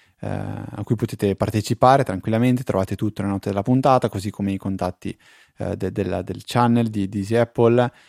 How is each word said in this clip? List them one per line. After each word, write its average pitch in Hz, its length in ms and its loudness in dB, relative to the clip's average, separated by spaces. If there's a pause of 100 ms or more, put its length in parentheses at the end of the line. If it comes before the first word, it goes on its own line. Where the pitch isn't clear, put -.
(200)
eh, 107 80 -8
a 101 560 -8
cui 117 120 0
potete 104 420 -2
partecipare 127 680 4
tranquillamente, 113 600 0
trovate 98 340 -2
tutto 104 240 -4
nelle 101 120 -2
note 98 140 -4
della 98 140 -2
puntata, 127 480 2
così 101 200 -6
come 98 220 -4
i 98 60 -4
contatti, 92 600 -6 (420)
eh, 95 180 -4
de-, 95 160 -4
della, 92 280 -4
del 98 220 -10
channel 117 460 2
di, 101 180 -4
di 101 120 -6
Easy 101 160 -2
Apple. 117 540 4 (200)